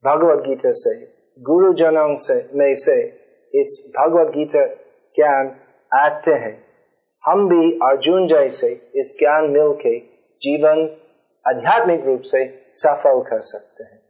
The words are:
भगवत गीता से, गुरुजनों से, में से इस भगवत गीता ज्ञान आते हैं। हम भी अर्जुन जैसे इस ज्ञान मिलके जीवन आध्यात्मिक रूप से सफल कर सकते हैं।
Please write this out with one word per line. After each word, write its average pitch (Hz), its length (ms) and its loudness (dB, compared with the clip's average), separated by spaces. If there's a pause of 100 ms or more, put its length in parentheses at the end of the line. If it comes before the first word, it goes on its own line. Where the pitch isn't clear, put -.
भगवत 151 400 2
गीता 135 280 -2
से, - 340 -6 (360)
गुरुजनों 160 720 2
से, 135 440 -4
में 139 160 2
से 127 280 0 (520)
इस - 460 -4
भगवत 165 260 2
गीता 147 400 -2 (500)
ज्ञान 135 400 0 (380)
आते 147 360 0
हैं। 117 340 -4 (640)
हम 190 220 2
भी 170 260 4
अर्जुन 160 540 0
जैसे 135 440 0
इस - 460 -8
ज्ञान 151 260 2
मिलके 143 540 0 (420)
जीवन 151 560 0 (520)
आध्यात्मिक 170 560 0
रूप 131 160 -2
से - 500 -4
सफल 143 500 0
कर 110 200 -6
सकते - 440 -16
हैं। - 260 -20